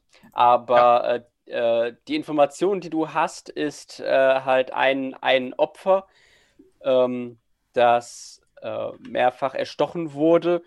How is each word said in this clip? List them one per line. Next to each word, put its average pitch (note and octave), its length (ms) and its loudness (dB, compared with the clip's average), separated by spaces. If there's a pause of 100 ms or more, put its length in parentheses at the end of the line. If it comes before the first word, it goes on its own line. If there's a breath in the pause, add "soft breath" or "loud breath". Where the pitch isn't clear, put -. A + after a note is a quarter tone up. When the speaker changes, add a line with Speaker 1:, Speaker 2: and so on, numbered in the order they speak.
(320 soft breath)
Speaker 1:
Aber, A#2+ 440 4
Speaker 2:
Ja. A#2+ 380 4 (320)
Speaker 1:
äh, A#2 420 -2
äh, A#2 80 -12 (100)
die C#3+ 100 -4
Information, D#3 640 0
die E3+ 100 -14
du D#3+ 240 -2
hast, E3 340 -4
ist, - 520 -10
äh, C3 420 2
halt C3 300 0
ein, C3+ 420 -2
ein C3 400 -2
Opfer, F#3+ 520 -2 (760 soft breath)
ähm, B2 560 0 (340)
das, - 680 0 (200)
äh, A2 280 -8 (180)
mehrfach B2 460 -2
erstochen D3+ 580 -6
wurde, E3 540 2